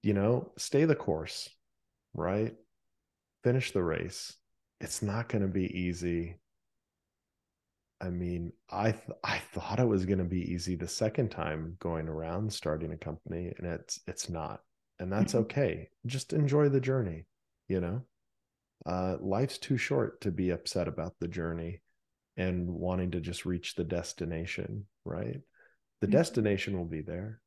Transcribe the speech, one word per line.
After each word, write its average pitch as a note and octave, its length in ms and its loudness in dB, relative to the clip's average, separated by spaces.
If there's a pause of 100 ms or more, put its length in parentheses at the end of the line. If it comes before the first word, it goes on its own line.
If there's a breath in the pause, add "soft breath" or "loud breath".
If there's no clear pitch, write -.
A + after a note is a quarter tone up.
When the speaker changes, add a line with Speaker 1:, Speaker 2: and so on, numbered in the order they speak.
Speaker 1:
You G#2 100 4
know, A2 440 4
stay C#3+ 260 4
the D#3 100 6
course, - 560 -2 (640)
right? G2+ 400 0 (880)
Finish B2 300 4
the F#2+ 100 4
race. E2+ 520 -2 (460)
It's - 220 -4
not A2 260 0
gonna G2+ 200 2
be F#2 160 2 (120)
easy. F2 600 -2 (1600)
I F#2 100 -4
mean, F2 420 -2 (180)
I G#2+ 220 4
th-, - 320 -8
I - 140 0
thought - 420 -4
it B2 80 8
was F#2 180 4
gonna F#2 160 4
be F2 300 0
easy F2 240 -2
the F2 100 -4
second A2 460 0
time D#2+ 480 -4
going E2 260 -2
around E2 460 -2
starting D#2+ 400 -2
a D#2+ 40 -6
company, E2+ 600 -6
and E2+ 80 -6
it's, - 400 -6
it's - 240 -8
not. D#2+ 300 -4 (400)
And F#2 120 -2
that's G#2+ 220 4
Speaker 2:
Mm-hmm. A#2 80 4
Speaker 1:
okay. G2+ 460 0 (180)
Just C3 260 -4
enjoy D3 360 6
the C3+ 120 6
journey, A#2+ 460 0 (420)
you F#2 120 2
know? G2 220 -2 (840)
Uh, F#2 340 0
life's G2 380 0
too - 180 0
short A#2+ 440 0
to G2+ 100 0
be F2+ 200 0
upset E2+ 360 -2
about D#2+ 320 -4
the E2+ 100 -4
journey E2 540 -4 (560)
and F2+ 300 0
wanting F2+ 420 0
to F2 100 -2
just F2 260 -6
reach F2 280 -2
the F2+ 100 -2
destination, E2+ 1000 -4 (200)
right? A#2 340 -4 (640 soft breath)
The G2+ 40 2
Speaker 2:
Mm-hmm. G#2 60 4
Speaker 1:
destination G#2+ 640 4
will F2 80 -2
be D#2+ 160 -4
there. F2+ 460 -6